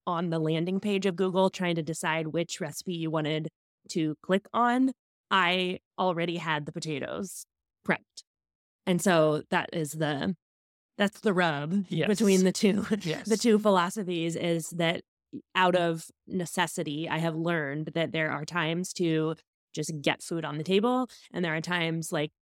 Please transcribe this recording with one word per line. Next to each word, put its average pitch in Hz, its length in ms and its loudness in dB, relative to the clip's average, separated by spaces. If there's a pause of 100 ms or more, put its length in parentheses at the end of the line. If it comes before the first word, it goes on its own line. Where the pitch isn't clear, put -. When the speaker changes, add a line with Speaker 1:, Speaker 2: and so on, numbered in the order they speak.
Speaker 1:
on 175 260 -2
the 160 100 0
landing 165 400 0
page 202 260 0
of 185 80 0
Google 190 340 2
trying 175 280 -2
to 165 80 0
decide 160 420 -2
which 165 340 -4
recipe 175 340 -8
you 160 180 -4
wanted 156 380 -2 (400)
to 156 300 -2
click 190 320 -2
on, 247 380 2 (400)
I 180 480 2 (180)
already 175 420 0
had 156 280 -2
the 160 60 -10
potatoes 160 760 -6 (400)
prepped. - 380 -4 (600)
And 175 160 2
so 156 500 6
that 175 220 0
is 156 200 -4
the, 156 420 -2 (640)
that's 202 220 0
the 208 140 2
rub 170 560 0
Speaker 2:
Yes. 160 180 2
Speaker 1:
between 196 360 6
the 180 80 4
two, 208 420 2
<laughs> 202 80 -2
Speaker 2:
Yes. 160 260 -4
Speaker 1:
the 214 80 4
two 220 220 6
philosophies, 180 760 0
is 170 360 -2
that 170 320 -2 (520)
out 180 220 4
of 170 300 0 (200)
necessity, 165 840 -4
I 156 100 -2
have 165 180 -2
learned 156 580 -2
that 165 180 -2
there 160 180 0
are 143 160 -6
times 170 480 -2
to 160 400 0 (400)
just 156 260 -6
get 139 220 0
food 165 220 -6
on 147 120 -6
the 156 80 -4
table. 226 460 2 (240)
And 175 100 -2
there 160 100 0
are 165 60 -2
times, 165 520 -2
like 156 180 -2 (120)